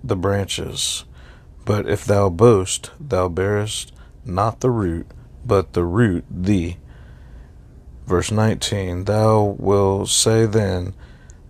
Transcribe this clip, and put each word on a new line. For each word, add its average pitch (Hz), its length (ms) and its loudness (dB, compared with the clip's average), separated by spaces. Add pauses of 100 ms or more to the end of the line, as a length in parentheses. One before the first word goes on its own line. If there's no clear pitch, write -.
the 113 120 -2
branches. 98 920 -4 (600)
But 104 220 0
if - 160 -2
thou 101 260 2
boast, 95 600 4 (100)
thou 95 280 -2
bearest 104 640 -4 (340)
not 104 360 -2
the 127 100 2
root, 92 340 -2 (400)
but 101 280 0
the 87 100 0
root 90 480 0
thee." 90 460 -2 (1300)
Verse 90 240 0
nineteen, 98 720 -2
"Thou 104 560 2
wilt 98 500 2
say 113 380 2
then, 95 480 -2 (540)